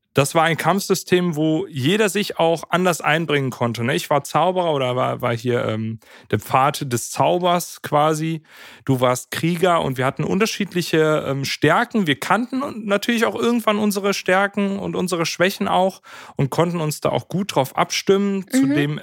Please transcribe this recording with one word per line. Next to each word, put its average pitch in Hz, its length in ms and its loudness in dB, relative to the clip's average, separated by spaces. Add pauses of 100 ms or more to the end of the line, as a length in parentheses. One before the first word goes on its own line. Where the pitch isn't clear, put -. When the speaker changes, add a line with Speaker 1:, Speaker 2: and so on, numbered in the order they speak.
(120)
Speaker 1:
das 143 240 2
war 160 80 6
ein 160 120 2
Kampfsystem, 180 800 0
wo 156 320 0
jeder 190 420 0
sich 202 300 -4
auch 165 300 2
anders 175 320 2
einbringen 147 500 0
konnte, 117 320 -2
ne? 139 140 0
Ich - 140 -6
war 143 120 2
Zauberer 175 500 0
oder 127 220 0
war, 127 260 -2
war 120 160 0
hier, 117 280 -2
ähm, 110 340 -4 (320)
der 107 80 0
Pfad 139 540 0
des - 180 -4
Zaubers 175 720 0
quasi. 156 600 0 (400)
Du 131 160 2
warst 127 320 0
Krieger 170 480 2
und 139 180 -2
wir 127 80 0
hatten 135 160 -2
unterschiedliche, 170 1040 0
ähm, 139 180 -2
Stärken. 190 640 0
Wir 139 140 0
kannten 247 420 0
un-, 240 220 -8
natürlich 214 400 0
auch 208 100 0
irgendwann 226 440 2
unsere 202 360 0
Stärken 196 640 0
und 170 160 -6
unsere 180 320 0
Schwächen 190 400 0
auch 185 340 2 (360)
und 139 140 0
konnten 170 300 0
uns 151 200 -4
da 151 80 -2
auch 135 180 -2
gut 196 300 -4
drauf 131 200 0
abstimmen. 196 600 0
Speaker 2:
Mhm. 190 160 -8
Speaker 1:
Zudem 262 500 0